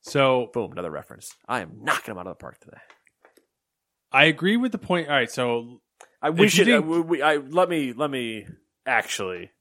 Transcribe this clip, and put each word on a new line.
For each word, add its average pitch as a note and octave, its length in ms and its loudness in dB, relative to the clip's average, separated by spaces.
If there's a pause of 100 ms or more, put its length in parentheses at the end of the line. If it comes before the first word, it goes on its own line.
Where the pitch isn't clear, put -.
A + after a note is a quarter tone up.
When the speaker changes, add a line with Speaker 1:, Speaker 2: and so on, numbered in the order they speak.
Speaker 1:
So C3 500 2
Speaker 2:
Boom, G#2 200 -4
another F2 180 -8
reference. - 460 -14 (120)
I A#2+ 120 -2
am F#2 240 -14
knocking C#3+ 280 -4
'em F#2 60 -10
out F2+ 80 -12
of F2+ 120 -10
the - 40 -20
park - 180 -16
today. - 180 -20 (1300)
Speaker 1:
I C#3 140 6
agree E3 320 2
with A#3+ 160 -2
the G#3 60 -6
point. E3+ 300 -2
All D3 60 0
right, B2 160 0
so A#2+ 500 -4 (400)
Speaker 2:
I, D3+ 100 0
we F3 160 6
Speaker 1:
if F3 120 4
you F#3 60 6
Speaker 2:
should, A#3 40 6
uh, A#3+ 120 6
Speaker 1:
didn't D#3 80 -4
Speaker 2:
we, E3+ 120 2
we, D#3+ 220 0
I, D3+ 140 4
let D#3 320 0
me, D3 240 -2
let C#3+ 180 -4
me A2+ 360 -6 (400)
actually F#2+ 640 -2 (100)